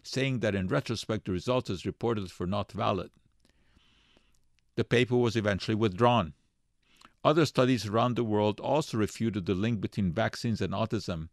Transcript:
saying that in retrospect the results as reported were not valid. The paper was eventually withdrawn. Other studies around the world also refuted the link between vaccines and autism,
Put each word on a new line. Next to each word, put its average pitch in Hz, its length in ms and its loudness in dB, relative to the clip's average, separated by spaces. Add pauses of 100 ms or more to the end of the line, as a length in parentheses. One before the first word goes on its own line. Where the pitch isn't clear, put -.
saying 131 380 -4
that 104 140 0
in 92 140 -2
retrospect 113 560 -2
the 101 80 -2
results 117 380 -2
as 90 160 -6
reported 104 520 -4
were 92 80 -4
not 101 260 -4
valid. 104 380 -2 (1700)
The 113 80 0
paper 123 320 2
was 120 200 2
eventually 104 400 0
withdrawn. 104 580 2 (920)
Other 151 220 6
studies 123 400 2
around 117 300 2
the 123 80 0
world 104 360 2
also 127 380 0
refuted 104 480 -2
the 98 80 2
link 107 260 0
between 95 320 -2
vaccines 110 480 -2
and 95 140 -2
autism, 98 580 -4